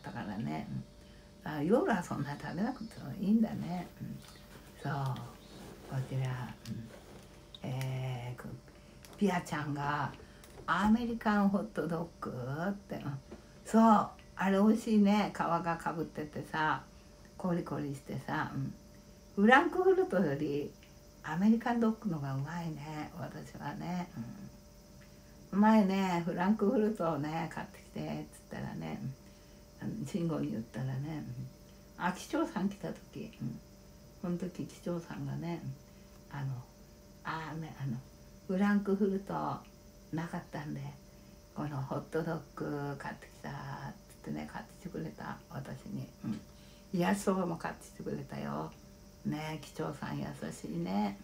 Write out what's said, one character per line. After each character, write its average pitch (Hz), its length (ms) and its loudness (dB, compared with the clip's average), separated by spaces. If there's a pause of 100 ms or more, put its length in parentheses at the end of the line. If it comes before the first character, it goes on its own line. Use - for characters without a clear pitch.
た - 100 -10
か 120 100 -6
ら 107 160 -4
ね。 147 300 -4 (800)
う 170 40 -4
ん。 - 20 -4
あ、 151 120 -2
夜 233 220 6
は 208 180 2
そ - 120 -6
ん 147 80 -2
な 143 160 -4
食 143 160 -6
べ 175 80 -2
な 262 100 0
く 226 120 -10
て - 140 -14
も 139 200 -8
い 180 100 0
い - 20 6
ん 226 100 8
だ 220 140 4
ね。 175 320 -4 (140)
う - 40 -6
ん。 - 140 -8 (600)
そ 139 80 -4
う。 139 40 -2 (960)
こ 135 80 -4 (120)
ち 135 60 -4
ら、 127 320 -2 (220)
う - 20 -6
ん。 - 180 -6 (760)
え 131 760 -4
ー、 - 40 -12
く-、 - 60 -12 (720)
ピ 196 140 4
ア 180 100 0
ち - 120 -6
ゃ 147 100 -2
ん 139 100 -2
が、 143 400 -2 (520)
ア 185 240 4
メ 240 160 6
リ 233 120 -2
カ 208 220 4
ン 196 100 6
ホ 196 100 4
ッ 208 80 -2
ト 156 200 -2
ド 165 220 -2 (120)
ッ - 40 -6
グ - 60 -4 (380)
っ 202 40 -2
て。 - 220 -8
う - 120 -6
ん。 139 120 -6 (460)
そ 220 140 8
う。 220 280 10 (320)
あ 185 100 4
れ 196 80 6
美 214 160 10
味 220 80 4
し 220 140 2
い - 40 10
ね。 202 340 6
皮 - 40 -8
が 165 400 2
か - 160 -4
ぶ 160 100 -2
っ - 20 0
て 151 180 -6
て 151 280 -8
さ、 156 320 2 (540)
コ 180 160 0
リ 170 100 2
コ 143 160 -4
リ 143 160 -4
し 139 60 -12
て - 240 -8
さ。 147 280 -2
う 143 40 -4
ん。 135 160 -2 (640)
フ 202 120 8
ラ 262 140 12
ン 349 100 2
ク 359 120 2
フ 381 80 10
ル 370 140 6
ト - 140 2
よ 147 160 4
り 147 360 -2 (520)
ア 156 120 -2
メ 196 140 6
リ 226 100 8
カ 240 140 0
ン 233 80 2
ド 226 80 6
ッ - 20 4 (100)
グ 208 80 -2
の 160 120 0
が 139 140 -2
う - 40 0
ま 160 240 -4
い 165 60 -4
ね。 151 500 -8
私 - 420 -10
は 147 140 -4
ね。 175 340 -4 (1400)
う 185 60 2
ん。 - 20 6
前 214 260 8
ね、 185 400 2
フ 170 80 -2
ラ 180 140 2
ン 214 80 6
ク 202 140 2
フ 175 80 4
ル 214 160 2
ト 170 200 0
を 143 40 0
ね、 160 360 -2
買 - 100 -8
っ - 40 -10
て - 120 -18
き - 120 -20
て - 80 -8
っ 156 40 -4 (320)
つ - 200 -14
っ - 40 -8
た - 0 -
ら - 160 -6
ね、 156 240 -6 (840)
う - 40 -8
ん。 - 20 -2
あ - 120 -4
の、 143 60 -4
慎 170 220 -2
吾 147 120 0
に 147 120 -2
言 - 80 -4
っ - 40 -6
た - 160 -8
ら 131 60 -2
ね、 143 380 -4 (760)
う - 40 -8
ん。 165 40 0
あ、 180 60 4
機 - 160 -10
長 311 180 2
さ - 160 -4
ん 196 80 2
来 - 60 -2
た - 140 -6
時、 - 420 -10 (100)
う - 40 -4
ん。 - 140 -6 (600)
そ 180 80 -2
の 175 80 0
時 - 280 -4
機 - 160 -14
長 175 180 -2
さ 151 160 -8
ん 143 100 -6
が 135 100 -4
ね、 160 260 -4 (720)
あ 143 120 -4
の、 135 100 -2 (680)
あ 160 320 -6
ー 160 60 -6
ね、 156 200 -10
あ 135 40 -2
の、 139 120 -2 (500)
フ 185 100 2
ラ 202 160 6
ン 202 80 6
ク 196 140 4
フ 202 100 4
ル 196 140 2
ト 175 140 -6 (800)
な 165 140 -2
か 175 100 -6
っ 160 40 -4 (100)
た 156 120 -8
ん 147 100 -6
で、 143 80 -6 (720)
こ 147 120 -4
の 143 140 -4
ホ 131 140 -4
ッ 143 80 -2
ト 160 200 -2
ド 160 100 0
ッ 165 60 -2 (160)
グ 143 420 -4
買 143 140 -8
っ - 40 -8
て - 120 -16
き - 40 -20 (100)
た 147 80 -8
っ 143 40 -6 (560)
つ - 40 -20
っ - 20 -18 (100)
て - 60 -6
ね、 76 200 -6
買 - 100 -8
っ - 40 -14
て - 160 -20
き - 20 -20
て 175 60 -10
く 156 100 -8
れ 160 120 -6
た、 - 260 -10 (120)
私 - 380 -8
に。 131 200 -6 (180)
う - 20 -2
ん。 - 120 -4 (540)
冷 180 60 0
や 185 160 4
し 196 60 -4
そ 196 120 2
ば 185 120 2
も 170 120 -2
買 - 140 -4
っ - 40 -10
て - 120 -18
き - 40 -20
て - 120 -14
く - 80 -4
れ 143 120 -2
た 139 160 -10
よ。 147 320 -6 (540)
ね、 156 360 -4
機 - 100 -16
長 156 220 -4
さ 151 180 -8
ん 143 80 -4
優 143 60 -4 (260)
し - 160 -10
い 160 100 -4
ね。 202 460 -2